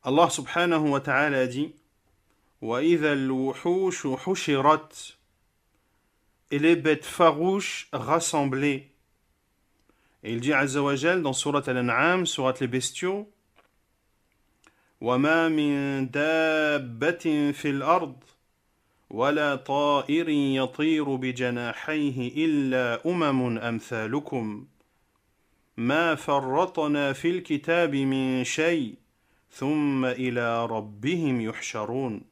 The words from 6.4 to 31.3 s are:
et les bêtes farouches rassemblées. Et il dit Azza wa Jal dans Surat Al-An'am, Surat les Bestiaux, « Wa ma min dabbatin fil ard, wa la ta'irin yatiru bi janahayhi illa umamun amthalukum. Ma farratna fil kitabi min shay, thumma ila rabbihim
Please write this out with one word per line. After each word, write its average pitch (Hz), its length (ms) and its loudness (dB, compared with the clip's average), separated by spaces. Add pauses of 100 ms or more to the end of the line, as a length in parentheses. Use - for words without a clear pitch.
et 143 60 -2
les 160 200 4
bêtes 151 280 0
farouches 175 880 2
rassemblées. 139 1000 0 (1300)
Et 107 80 -8
il 117 80 -4
dit 135 140 0
Azza 139 280 2
wa 139 140 2
Jal 170 260 2
dans 139 120 -2
Surat 143 340 -2
Al-An'am, 131 580 2
Surat 131 360 -2
les 131 60 -2
Bestiaux, « 180 600 -4 (1700)
Wa 120 160 2
ma 160 320 4
min 139 540 0
dabbatin 151 1500 0
fil 139 280 -4
ard, 156 340 0 (960)
wa 123 200 0
la 147 260 0
ta'irin 143 960 0
yatiru 139 640 0
bi 127 180 -4
janahayhi 123 1000 -4
illa 131 680 0
umamun 139 520 0
amthalukum. 113 1080 -6 (1120)
Ma 151 400 2
farratna 143 960 0
fil 170 280 -2
kitabi 151 640 0
min 131 380 0
shay, 156 540 -2 (540)
thumma 139 640 0
ila 120 520 -2
rabbihim 117 760 -2